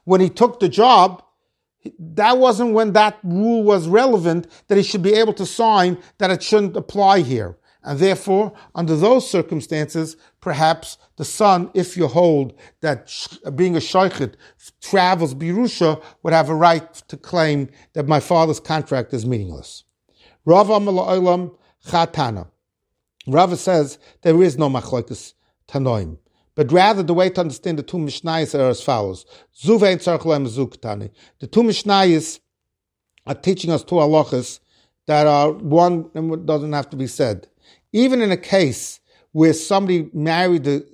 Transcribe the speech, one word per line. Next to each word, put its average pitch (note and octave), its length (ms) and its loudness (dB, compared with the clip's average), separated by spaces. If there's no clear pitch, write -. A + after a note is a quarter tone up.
when F#3 160 4
he F#3+ 80 2
took A3+ 300 0
the F#3 100 2
job, G3 520 4
that G3+ 400 0
wasn't A#3+ 360 2
when G#3+ 200 2
that G#3+ 300 2
rule G#3+ 400 0
was G3 240 2
relevant, F3+ 600 2
that G3 100 2
he G3+ 60 4
should G3 180 -4
be G3 120 2
able A3 200 2
to G3 120 -8
sign, F#3+ 520 0
that F#3+ 120 0
it F3+ 120 -4
shouldn't G3+ 340 0
apply G3 420 2
here. A#2 380 -4
And C#3+ 160 -8
therefore, G3 540 0
under D#3+ 200 -2
those A3 340 2
circumstances, D#3+ 840 -6
perhaps D#3+ 580 -2
the D3+ 80 -10
son, F#3 480 2
if F3+ 240 -4
you D#3+ 100 0
hold D3 460 0
that D3 280 -6
sh-, - 280 -14
being F3 200 0
a D3+ 40 -2
shaykhit F3+ 560 -2
travels F3+ 520 0
Birusha, E3 680 -2
would E3 100 0
have D#3 160 2
a D#3+ 60 -2
right E3 380 2
to - 240 -20
claim D3+ 520 -2
that C#3+ 140 -6
my D3+ 120 2
father's D#3+ 400 0
contract C#3 540 -6
is A2+ 120 -6
meaningless. G2 580 -8
Rav F#3+ 240 6
Amar G3+ 240 0
La'olam F3+ 640 -2
Chatana. D3 600 -2
Rava E3+ 300 2
says, D#3 420 -2
"There E3+ 180 4
is D#3 160 2
no D3 120 0
machlokes B2 640 -6
tanoim." A2 500 -4
But C3+ 160 -2
rather F#3+ 320 4
the E3 100 -2
way F#3 160 2
to F#3 120 -4
understand D#3+ 360 -6
the C#3+ 60 -8
two - 140 -10
Mishnayos D#3+ 600 -6
are C3 120 2
as A#2+ 120 -4
follows. G#2 440 -4
Zuvein F#3+ 420 2
tzarich E3 280 -4
lem D3 200 0
zuk A#2+ 360 -8
tani. G#2 300 -10
The C#3+ 60 -16
two - 160 0
Mishnayos G3 800 0
are D3 80 -6
teaching F#3 340 -4
us D#3 140 -2
two - 120 -4
halachas D3 680 0
that D3+ 220 2
are D3 240 2
one E3 640 0
and D#3+ 320 -6
doesn't D3+ 260 -4
have C#3+ 160 -6
to C#3 80 -14
be C3 80 -6
said. A2+ 420 -4
Even B3 300 2
in G#3 100 0
a F3 60 0
case - 640 -4
where D#3 220 4
somebody F#3 580 -2
married E3 520 0
the, C#3+ 300 -4